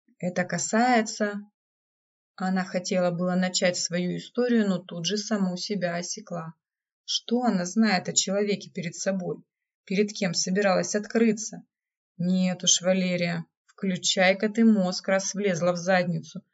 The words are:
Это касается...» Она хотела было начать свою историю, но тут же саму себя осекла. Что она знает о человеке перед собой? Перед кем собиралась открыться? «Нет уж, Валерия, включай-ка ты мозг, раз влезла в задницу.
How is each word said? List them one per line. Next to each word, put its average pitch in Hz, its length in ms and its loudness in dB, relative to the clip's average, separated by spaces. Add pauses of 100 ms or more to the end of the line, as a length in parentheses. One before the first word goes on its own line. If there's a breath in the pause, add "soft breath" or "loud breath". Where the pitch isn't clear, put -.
(180)
Это 180 260 -2
касается...» 214 960 0 (960)
Она 185 280 -2
хотела 180 460 0
было 180 240 0
начать 185 420 2
свою 175 400 -2
историю, 233 500 2
но 185 120 2
тут 170 260 -10
же 202 140 0
саму 190 400 -2
себя 175 380 -2
осекла. 175 580 -8 (500)
Что - 380 -2
она 190 220 2
знает 190 440 2
о 170 40 -4
человеке 202 580 0
перед 165 240 -8
собой? 185 480 -4 (420)
Перед 208 280 0
кем 175 220 -2
собиралась 185 600 0
открыться? 214 680 0 (540)
«Нет 180 460 0
уж, - 180 4
Валерия, 175 640 0 (220)
включай-ка 190 800 0
ты 226 160 2
мозг, 190 440 4
раз 190 260 0
влезла 180 380 2
в 175 40 -2
задницу. 170 640 0 (120)